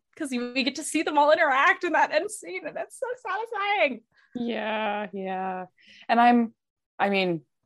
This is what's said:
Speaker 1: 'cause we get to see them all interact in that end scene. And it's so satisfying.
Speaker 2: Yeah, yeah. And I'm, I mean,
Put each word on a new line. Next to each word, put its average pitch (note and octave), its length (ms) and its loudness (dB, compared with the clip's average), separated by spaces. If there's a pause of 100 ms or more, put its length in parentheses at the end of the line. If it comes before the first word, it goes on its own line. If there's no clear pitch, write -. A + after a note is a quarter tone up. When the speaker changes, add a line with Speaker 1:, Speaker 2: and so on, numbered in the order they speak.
(160)
Speaker 1:
'cause D4+ 140 -8
we B3 340 -4
get C4+ 120 -2
to D#4 80 -10
see - 180 -2
them D#4+ 160 0
all D4 140 6
interact D#4+ 520 4
in E4+ 100 -2
that - 200 2
end E4+ 160 0
scene. F4+ 380 -12
And - 100 -10
it's F4+ 220 -10
so B4 80 -6 (180)
satisfying. G4+ 760 -2 (340)
Speaker 2:
Yeah, G#3+ 800 -4
yeah. F#3 520 -6 (420)
And A#3 120 4
I'm, A#3+ 340 4 (460)
I G3+ 100 2
mean, F#3 320 0 (240)